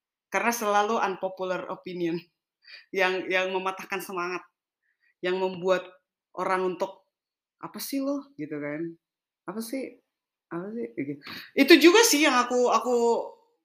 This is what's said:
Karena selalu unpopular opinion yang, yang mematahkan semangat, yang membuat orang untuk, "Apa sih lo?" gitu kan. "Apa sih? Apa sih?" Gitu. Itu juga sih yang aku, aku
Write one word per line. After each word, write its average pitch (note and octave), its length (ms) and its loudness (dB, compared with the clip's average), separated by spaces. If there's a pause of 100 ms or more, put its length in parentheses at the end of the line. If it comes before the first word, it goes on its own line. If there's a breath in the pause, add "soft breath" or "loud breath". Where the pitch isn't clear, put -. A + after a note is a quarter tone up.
(320)
Karena G3+ 220 0
selalu G#3 460 2
unpopular F#3 720 -4
opinion F3 460 -4 (760 soft breath)
yang, F#3 380 0
yang F#3 240 0
mematahkan F#3+ 480 -6
semangat, F3+ 400 -8 (800)
yang F3+ 180 0
membuat F#3 460 0 (500)
orang F#3 400 -2
untuk, - 300 -8 (540)
"Apa E3 200 -12
sih C#4 220 -6
lo?" C#4 360 -6
gitu D3+ 220 -8
kan. D3 200 -6 (680)
"Apa G#3+ 140 -8
sih? C4 340 -10 (560)
Apa F3 220 -8
sih?" A#3 120 -8 (100)
Gitu. C#3+ 160 -6 (440 loud breath)
Itu C#4 240 8
juga F4+ 260 8
sih D4 180 4
yang C4 140 4
aku, B3 340 2
aku A#3+ 220 2 (680)